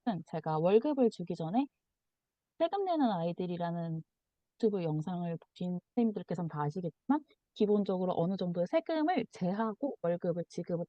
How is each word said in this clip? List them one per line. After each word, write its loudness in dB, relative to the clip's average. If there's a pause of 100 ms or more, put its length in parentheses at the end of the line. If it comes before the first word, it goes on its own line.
것은 -2
제가 -4
월급을 4
주기 -8
전에 -2 (920)
세금 0
내는 2
아이들이라는 -2 (520)
유튜브 2
영상을 -2
보신 -6 (160)
선생님들께서는 0
다 -4
아시겠지만 -2 (300)
기본적으로 2
어느 0
정도의 -2
세금을 0
제하고 -2
월급을 0
지급을 -4